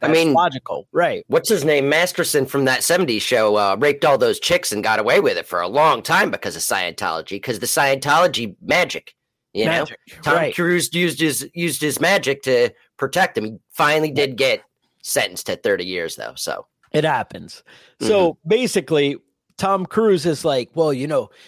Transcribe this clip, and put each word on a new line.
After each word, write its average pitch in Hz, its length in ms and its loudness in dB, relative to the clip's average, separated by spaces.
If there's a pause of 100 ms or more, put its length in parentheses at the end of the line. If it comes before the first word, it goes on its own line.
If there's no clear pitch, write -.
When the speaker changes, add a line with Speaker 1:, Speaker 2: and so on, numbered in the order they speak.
Speaker 1:
I 131 60 -2
Speaker 2:
that's 156 40 2
Speaker 1:
mean, 160 220 4
Speaker 2:
logical." 135 580 -2
Right. 147 360 0
Speaker 1:
what's 170 200 0
his 175 160 0
name? 143 240 2
Masterson 156 560 0
from 135 200 -2
That 127 180 0
seventies 156 400 0
Show, 110 340 2
uh, 98 220 2
raped 143 260 2
all 139 140 6
those 113 220 2
chicks 175 320 0
and 104 100 -4
got 110 160 2
away 123 220 4
with 117 180 2
it 82 80 -8
for 87 140 -4
a 90 80 -2
long 135 340 2
time 180 280 0
because 90 260 -6
of 82 60 -8
Scientology, 90 800 -4
'cause 110 180 -6
the 120 60 -6
Scientology 135 960 0
magic, 151 520 -2 (400)
you 107 120 0
know? 160 40 0
Speaker 2:
Magic, 156 280 -4 (240)
Speaker 1:
Tom 147 120 0
Speaker 2:
right. 160 200 0
Speaker 1:
Cruise 175 380 0
used 160 280 -2
his, 143 340 -2
used 170 260 -4
his 147 200 -2
magic 151 420 0
to 123 280 2 (260)
protect 165 420 -2
him. 107 60 -4
He 110 140 -10 (120)
finally 156 400 2
did 135 260 -2
get 127 260 0 (400)
sentenced 98 440 -4
to 92 100 -4
thirty 92 300 0
years, 87 300 -6
though, 57 200 -12
so. - 300 -8 (260)
Speaker 2:
It 151 120 0
happens. 110 580 -6 (380)
So 196 320 2
Speaker 1:
Mm-hmm. - 160 -14
Speaker 2:
basically, 160 680 0 (400)
Tom 196 300 -2
Cruise 196 400 2
is 160 180 -2
like, 135 300 0
"Well, 156 180 2
you 131 140 -4
know, 135 240 -2 (180)